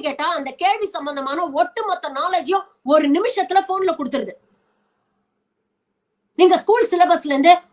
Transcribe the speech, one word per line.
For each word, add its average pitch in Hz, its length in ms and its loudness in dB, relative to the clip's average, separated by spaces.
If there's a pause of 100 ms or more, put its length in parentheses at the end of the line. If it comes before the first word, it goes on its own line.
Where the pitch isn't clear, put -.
கேட்டா 294 200 -4 (120)
அந்த 269 140 -8
கேள்வி 403 360 -2
சம்பந்தமான 285 520 -6 (200)
ஒட்டுமொத்த 359 480 -2 (100)
நாலேஜையும் 349 480 -2 (180)
ஒரு 294 280 2
நிமிஷத்துல 381 560 0
போன்ல 381 300 -2
கொடுத்துருது. 233 360 -6 (2000)
நீங்க 349 180 6
ஸ்கூல் 466 340 2
சிலபஸ்ல 339 440 2
இருந்து 302 180 6 (200)